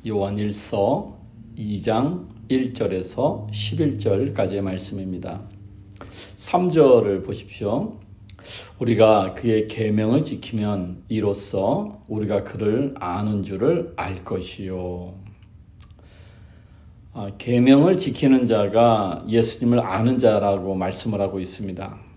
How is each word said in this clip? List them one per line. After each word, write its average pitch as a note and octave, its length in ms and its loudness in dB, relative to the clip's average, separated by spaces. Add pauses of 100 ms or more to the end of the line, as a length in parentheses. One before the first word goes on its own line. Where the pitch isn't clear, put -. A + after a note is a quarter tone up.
요한 G2+ 300 0
일서 G#2 760 0 (400)
이 G#2 240 -4
장 C#3 540 0 (140)
일 B2+ 260 0
절에서 F#2+ 800 -2
십일 - 460 0
절까지의 G2+ 640 0
말씀입니다. F#2 800 -6 (960)
삼 F#3 320 2
절을 A#2+ 540 6
보십시오. B2 720 -4 (840)
"우리가 A2 540 6
그의 A2 340 2
계명을 A2 580 2
지키면 G#2 840 -4
이로써 G#2+ 1000 -2
우리가 G#2+ 380 0
그를 A2 540 0
아는 G2+ 460 -2
줄을 B2 520 0
알 F#2 280 -6
것이요." F2+ 880 -8 (2000)
아, G2+ 240 -10
계명을 C3+ 580 4
지키는 C3 480 0
자가 G#2+ 840 2
예수님을 A#2 520 2
아는 A2 380 0
자라고 G2+ 560 4
말씀을 F#2+ 480 -2
하고 F#2+ 180 -2
있습니다. F#2+ 560 -10 (200)